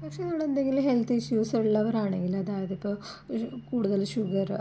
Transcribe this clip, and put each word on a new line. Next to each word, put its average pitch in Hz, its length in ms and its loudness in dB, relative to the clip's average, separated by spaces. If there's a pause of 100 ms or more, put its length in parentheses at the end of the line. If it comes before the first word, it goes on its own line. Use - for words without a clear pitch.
പക്ഷേ 311 200 -8
നമ്മൾ 339 200 -2
എന്തെങ്കിലും 269 400 2
ഹെൽത്ത് 247 300 2
ഇഷ്യൂസ് 226 420 0
ഉള്ളവരാണെങ്കിൽ, 214 800 2
അതായത് 190 400 -2
ഇപ്പോൾ 202 180 -4 (760)
കൂടുതൽ 202 320 2 (100)
ഷുഗർ, 196 480 0